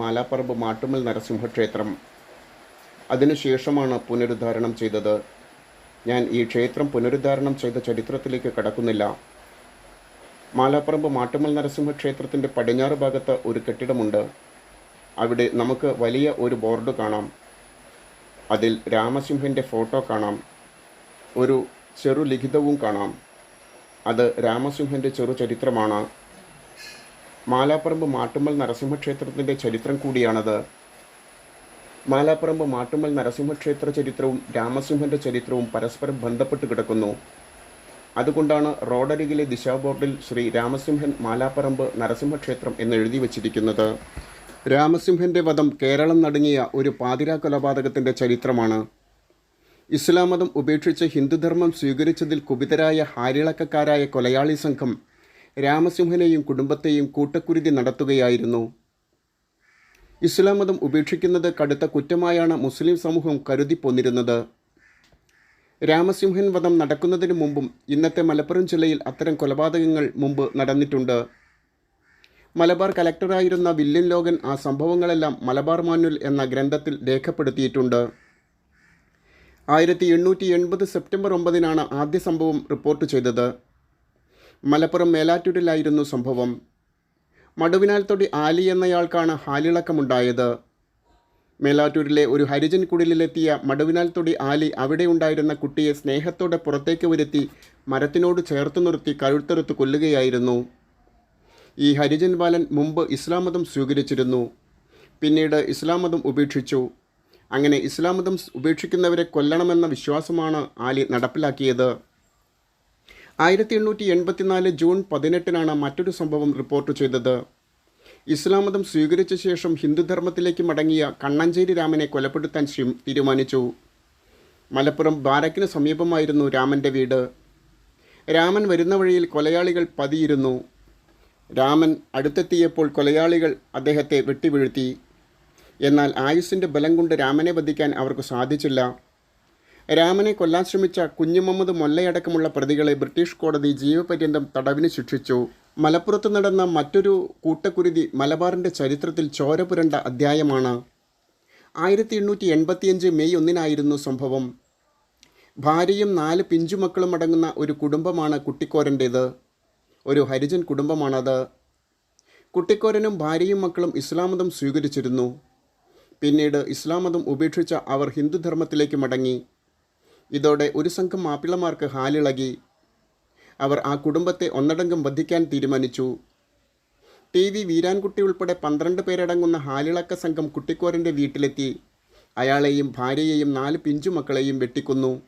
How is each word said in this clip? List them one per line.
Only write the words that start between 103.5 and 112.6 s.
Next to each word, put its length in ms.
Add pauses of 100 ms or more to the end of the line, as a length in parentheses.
സ്വീകരിച്ചിരുന്നു. 800 (800)
പിന്നീട് 460
ഇസ്ലാം 340
മതം 240
ഉപേക്ഷിച്ചു. 560 (720)
അങ്ങനെ 280
ഇസ്ലാം 380
മതം 200
സ്-, 160
ഉപേക്ഷിക്കുന്നവരെ 720
കൊല്ലണമെന്ന 640
വിശ്വാസമാണ് 760 (180)
ആലി 300
നടപ്പിലാക്കിയത്. 800 (1500)